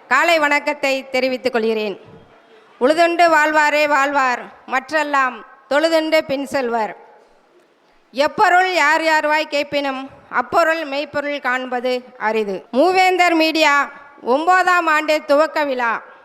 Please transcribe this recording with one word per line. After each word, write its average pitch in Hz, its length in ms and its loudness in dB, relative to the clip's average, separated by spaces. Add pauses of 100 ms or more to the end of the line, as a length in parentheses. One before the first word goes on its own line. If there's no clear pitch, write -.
காலை 320 320 2
வணக்கத்தை 294 540 -2 (160)
தெரிவித்துக் 254 460 -4
கொள்கிறேன். 220 420 -2 (840)
"உழுதுண்டு 339 480 2
வாழ்வாரே 302 580 2
வாழ்வார், 269 560 0 (240)
மற்றெல்லாம் 269 720 -2 (320)
தொழுதுண்டு 320 540 2
பின் 277 320 -6
செல்வர். 233 400 -4 (1160)
எப்பொருள் 349 600 2
யார் 320 300 2
யார் 311 240 2
வாய் 311 260 -2
கேட்பினும் 285 480 -4 (380)
அப்பொருள் 320 460 0
மெய்ப்பொருள் 285 600 -6
காண்பது 254 460 -4 (280)
அரிது." 214 360 -2 (180)
மூவேந்தர் 359 600 2
மீடியா 320 400 2 (500)
ஒன்பதாம் 349 720 2
ஆண்டு 302 200 0 (140)
துவக்க 302 360 2
விழா 247 280 -4 (300)